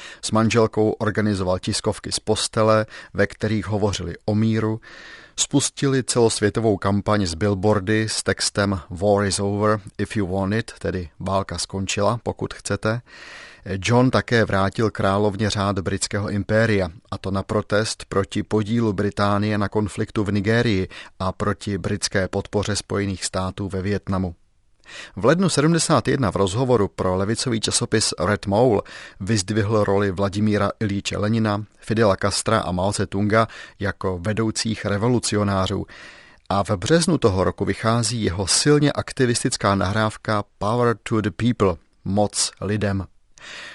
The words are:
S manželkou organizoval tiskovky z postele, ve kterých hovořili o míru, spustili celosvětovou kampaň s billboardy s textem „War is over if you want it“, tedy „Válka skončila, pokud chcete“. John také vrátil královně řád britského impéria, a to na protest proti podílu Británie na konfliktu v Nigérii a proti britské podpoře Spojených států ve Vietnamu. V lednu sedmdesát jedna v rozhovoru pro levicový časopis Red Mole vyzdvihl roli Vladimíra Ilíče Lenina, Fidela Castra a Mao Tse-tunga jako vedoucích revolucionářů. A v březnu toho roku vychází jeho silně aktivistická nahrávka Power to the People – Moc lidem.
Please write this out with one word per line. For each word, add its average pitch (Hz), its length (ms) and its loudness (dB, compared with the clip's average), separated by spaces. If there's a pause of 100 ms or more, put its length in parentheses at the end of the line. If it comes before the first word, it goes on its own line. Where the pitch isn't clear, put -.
(220)
S - 80 -8
manželkou 110 600 2
organizoval 98 680 0
tiskovky - 540 -4
z - 80 -4
postele, 110 680 2 (280)
ve 98 120 2
kterých 107 400 -4
hovořili 95 480 -2 (100)
o 107 100 0
míru, 110 460 0 (560)
spustili 135 640 0
celosvětovou 110 760 2
kampaň 101 500 0
s 85 80 -4
billboardy 104 760 2
s - 140 -6
textem 98 580 0 (100)
„War 101 340 2
is 98 160 0
over 104 400 0 (180)
if 101 180 -6
you 101 100 0
want 95 280 0
it“, 113 240 -4
tedy 87 300 -4 (120)
„Válka 95 380 -2
skončila, 101 640 -2
pokud - 320 -6
chcete“. 110 460 -2 (840)
John 123 280 4
také 110 340 2
vrátil 98 460 0
královně 101 600 0
řád 98 280 0
britského 98 520 -4
impéria, 104 580 2 (220)
a 98 80 -8
to 98 120 -8
na 95 120 -2
protest - 680 -2
proti 98 340 -2
podílu 107 500 0
Británie 101 680 0
na 98 100 0
konfliktu 107 560 -2
v 98 80 0
Nigérii 104 560 2 (300)
a 92 140 -2
proti 101 460 -4
britské 98 500 -2
podpoře 101 480 -2
Spojených 98 480 -4
států 95 440 -4
ve 92 140 -4
Vietnamu. 95 520 -2 (840)
V 95 80 -2
lednu 170 240 4
sedmdesát 156 600 2
jedna 135 220 2
v - 60 -2
rozhovoru 101 520 2
pro 92 280 -2
levicový 110 440 -2
časopis - 580 0
Red 95 280 0
Mole 101 360 4 (380)
vyzdvihl 107 640 0
roli 98 260 2
Vladimíra 101 600 0 (100)
Ilíče 101 360 -2
Lenina, 107 480 0 (160)
Fidela 107 360 2
Castra 101 440 0
a - 120 -2
Mao 90 180 0
Tse-tunga 104 560 0 (340)
jako 98 380 -4
vedoucích 107 640 -2
revolucionářů. 101 1040 0 (600)
A 98 160 2
v - 60 -4
březnu 151 480 2
toho 95 260 2
roku 92 200 -2
vychází 113 580 0
jeho 95 240 -2
silně 147 460 4
aktivistická 120 840 0
nahrávka 107 720 0 (140)
Power 117 440 2
to 110 180 0
the 101 100 0
People – 107 460 2 (280)
Moc 101 460 0 (100)
lidem. 98 460 -2 (680)